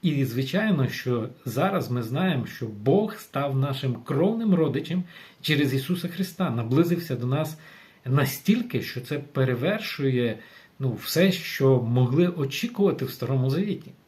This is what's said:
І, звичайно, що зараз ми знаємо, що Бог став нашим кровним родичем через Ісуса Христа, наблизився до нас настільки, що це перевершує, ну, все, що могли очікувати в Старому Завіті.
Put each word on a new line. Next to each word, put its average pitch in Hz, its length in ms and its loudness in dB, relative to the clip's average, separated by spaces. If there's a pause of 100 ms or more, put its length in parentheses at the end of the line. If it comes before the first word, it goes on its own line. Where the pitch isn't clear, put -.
І, 143 240 2
звичайно, 135 600 0
що 120 420 -2 (160)
зараз 135 460 0
ми 123 120 -2
знаємо, 135 420 -2
що - 200 -10
Бог 131 500 2
став 139 420 -4
нашим 135 380 -2
кровним 202 600 0
родичем 160 480 0 (380)
через 143 320 2
Ісуса 170 340 -2
Христа, 190 420 -4
наблизився 135 680 0
до 117 120 -4
нас 151 300 -2 (480)
настільки, 147 760 0
що - 200 -8
це 147 180 -6
перевершує, 127 1200 0 (420)
ну, 123 240 -2
все, 185 280 4
що 135 500 4
могли 123 460 4
очікувати 175 800 0
в 123 40 -6
Старому 131 400 0
Завіті. 180 420 -2 (160)